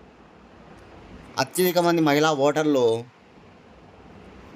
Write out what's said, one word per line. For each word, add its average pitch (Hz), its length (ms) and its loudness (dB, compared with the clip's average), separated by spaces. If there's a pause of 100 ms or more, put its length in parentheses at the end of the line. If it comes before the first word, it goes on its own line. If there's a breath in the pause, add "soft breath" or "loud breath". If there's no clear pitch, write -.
(1400)
అత్యధిక 180 360 -2 (100)
మంది 170 120 0 (100)
మహిళా 151 180 2 (180)
ఓటర్లు 147 380 0 (1700)